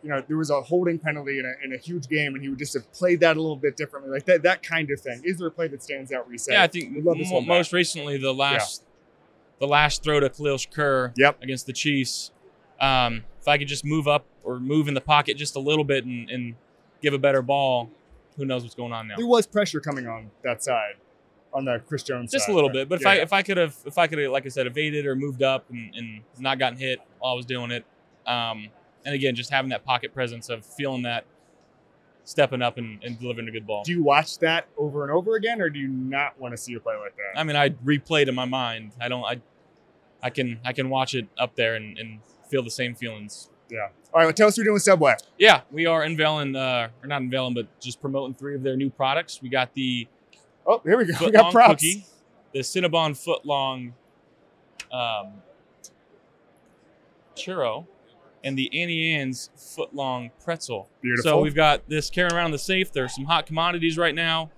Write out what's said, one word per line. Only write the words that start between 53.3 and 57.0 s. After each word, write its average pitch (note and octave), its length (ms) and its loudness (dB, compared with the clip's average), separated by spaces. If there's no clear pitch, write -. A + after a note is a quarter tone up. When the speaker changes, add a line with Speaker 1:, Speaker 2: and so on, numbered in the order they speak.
Speaker 2:
long, C3 480 -2
um, A2 400 -4